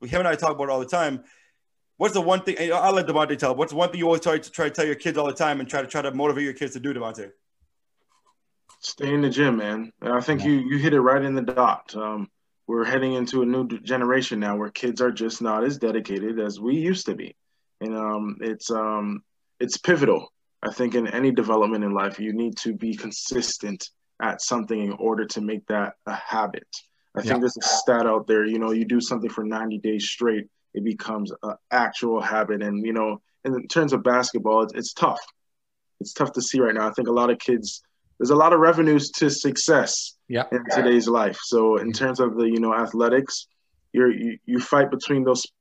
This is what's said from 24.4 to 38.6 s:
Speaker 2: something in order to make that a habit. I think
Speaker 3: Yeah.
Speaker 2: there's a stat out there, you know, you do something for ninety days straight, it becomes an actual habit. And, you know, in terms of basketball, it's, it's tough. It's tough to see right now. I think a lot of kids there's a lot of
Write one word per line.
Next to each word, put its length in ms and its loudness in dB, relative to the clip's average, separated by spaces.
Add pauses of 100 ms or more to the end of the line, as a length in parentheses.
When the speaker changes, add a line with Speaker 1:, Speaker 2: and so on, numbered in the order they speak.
Speaker 2:
something 380 -2
in 120 -4
order 340 -2
to 140 -8
make 260 -6
that 280 -2 (120)
a 80 -8
habit. 540 -6 (480)
I 60 -6
think 100 0
Speaker 3:
Yeah. 60 0
Speaker 2:
there's 180 0
a 100 -4
stat 400 2
out 220 0
there, 160 4
you 160 -2
know, 100 -2
you 140 2
do 160 2
something 300 -4
for 140 -8
ninety 340 -4
days 300 -2
straight, 380 0 (280)
it 100 -4
becomes 480 -4 (100)
an 120 -6 (160)
actual 500 0
habit. 420 -2
And, 240 -2
you 60 -2
know, 300 -2 (220)
in 220 -4
terms 260 2
of 120 0
basketball, 580 4
it's, 120 -4
it's 180 -8
tough. 280 0 (800)
It's 120 -12
tough 200 -2
to 100 -4
see 180 0
right 140 4
now. 120 0
I 60 -2
think 160 -2
a 40 2
lot 180 4
of 80 2
kids 440 -2 (360)
there's 120 2
a 60 6
lot 160 8
of 80 8